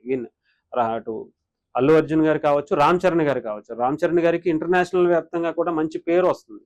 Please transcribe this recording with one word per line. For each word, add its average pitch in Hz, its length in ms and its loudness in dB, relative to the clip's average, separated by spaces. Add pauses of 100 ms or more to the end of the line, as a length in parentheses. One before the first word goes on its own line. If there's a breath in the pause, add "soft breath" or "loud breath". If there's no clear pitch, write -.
ఈవెన్ 127 200 -4 (520)
రా-, 120 80 0
అటు 113 440 -8 (460)
అల్లు 135 180 4
అర్జున్ 156 320 2
గారు 151 140 0
కావచ్చు, 147 360 0
రామ్ 160 320 2
చరణ్ 170 140 2
గారు 139 180 0
కావచ్చు. 107 360 -10
రామ్ 131 300 -2
చరణ్ 170 140 0
గారికి 170 300 0
ఇంటర్నేషనల్ 175 580 0
వ్యాప్తంగా 170 440 -2
కూడా 165 200 -2
మంచి 160 260 -4
పేరు 175 300 0
వస్తుంది, 110 380 -4